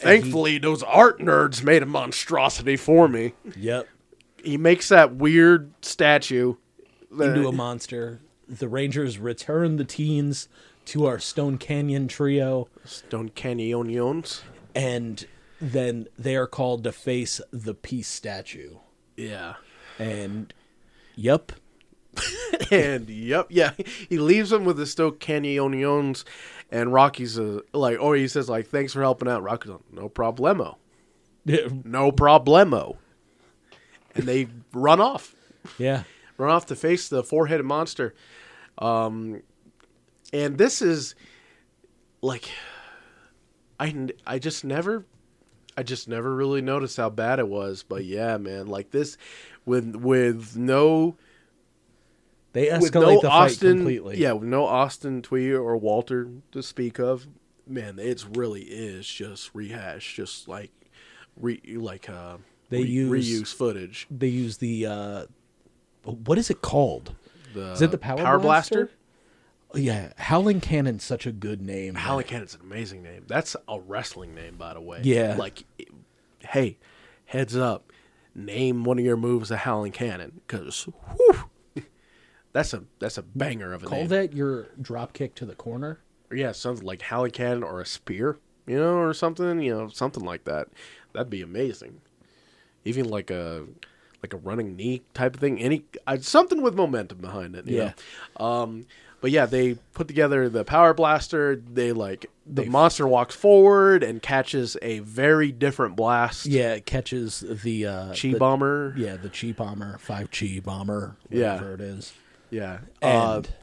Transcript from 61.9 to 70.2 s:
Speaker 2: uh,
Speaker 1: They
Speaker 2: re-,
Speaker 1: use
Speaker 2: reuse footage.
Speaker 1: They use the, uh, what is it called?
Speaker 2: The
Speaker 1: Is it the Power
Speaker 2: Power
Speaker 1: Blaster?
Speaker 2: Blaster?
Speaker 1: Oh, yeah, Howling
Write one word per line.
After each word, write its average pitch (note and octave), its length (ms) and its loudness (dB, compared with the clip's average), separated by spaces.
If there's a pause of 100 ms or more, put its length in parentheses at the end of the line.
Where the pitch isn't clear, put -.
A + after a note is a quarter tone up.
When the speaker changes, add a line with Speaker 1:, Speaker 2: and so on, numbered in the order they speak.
Speaker 2:
uh, F2 280 -16 (320)
Speaker 1:
They B2 140 -2
Speaker 2:
re-, B2+ 60 -2
Speaker 1:
use B2 520 -2 (100)
Speaker 2:
reuse - 20 -12
footage. G#2 560 -6
Speaker 1:
They C3 180 -4
use B2 300 -4
the, A2+ 300 -4
uh, G#2 380 -8 (800)
what A#2 340 0
is A#3 120 0
it - 120 -4
called? B2+ 540 0 (380)
Speaker 2:
The F#2+ 200 -12
Speaker 1:
Is F2+ 80 -2
it E3 100 4
the E3 60 -2
Power C3 200 -6
Speaker 2:
Power C#3+ 220 4
Speaker 1:
Blaster? D#3 360 4 (100)
Speaker 2:
Blaster? - 120 -12 (800)
Speaker 1:
Oh, - 40 -10
yeah, G#2+ 380 -2
Howling F#3+ 440 2